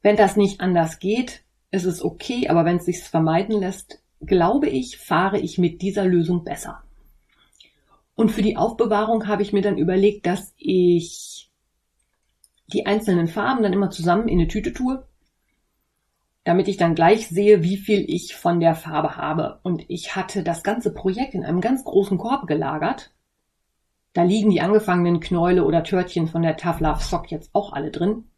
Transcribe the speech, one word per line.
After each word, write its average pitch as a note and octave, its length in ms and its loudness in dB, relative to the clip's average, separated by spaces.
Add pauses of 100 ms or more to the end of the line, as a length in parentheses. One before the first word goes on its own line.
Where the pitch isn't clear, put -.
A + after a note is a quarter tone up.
Wenn G#3 140 4
das G3+ 220 4
nicht G3 240 0
anders F3 360 0
geht, A#3 460 -4 (260)
ist F#3 160 -2
es F3 160 -2
okay, - 460 -4
aber E3+ 160 4
wenn F3 140 2
es - 80 -4
sich F3 180 -4
vermeiden F3 560 0
lässt, - 420 -8 (200)
glaube G3 480 2
ich, B2+ 280 -6
fahre F#3+ 400 0
ich - 220 -4
mit E3+ 240 0
dieser G3 220 -2
Lösung F3 380 2
besser. - 380 -12 (1300)
Und A3+ 160 4
für - 100 -4
die G#3 160 2
Aufbewahrung A3 680 0
habe G#3 160 0
ich G3+ 100 -4
mir G3+ 80 2
dann G3 160 0
überlegt, G3 480 2
dass F3+ 320 -4
ich - 920 0 (1200)
die G3 140 -2
einzelnen F#3+ 400 2
Farben A#3 340 -2
dann G3 120 0
immer G3 180 0
zusammen F3+ 360 0
in F3+ 120 2
eine E3 80 2
Tüte G#3+ 260 -4
tue, C4 320 -4 (1400)
damit F3+ 240 2
ich G3 100 -4
dann E3 180 2
gleich F3+ 320 4
sehe, G3+ 340 6
wie F#3 160 0
viel G3 300 0
ich - 280 -6
von F3 240 0
der E3 140 4
Farbe D#3 440 -4
habe. D#3 440 -4
Und F3 280 -4
ich - 260 -10
hatte F#3+ 260 -6
das E3 220 -4
ganze G#3+ 280 -2
Projekt G3+ 440 -4
in F3+ 100 -6
einem F3+ 160 0
ganz B3+ 220 0
großen G3 340 2
Korb A#3 300 -4
gelagert. D#3 640 -4 (1000)
Da E3+ 100 2
liegen G#3 260 4
die E3+ 120 4
angefangenen F3 580 2
Knäule F3+ 460 2
oder D#3+ 180 2
Törtchen F3+ 440 -2
von E3 140 -4
der D#3+ 140 0
Tough F3 240 -4
Love D#3 240 0
Sock - 280 -6
jetzt D#3 220 -12
auch G3+ 200 -2
alle D3 180 -8
drin. G3+ 460 -4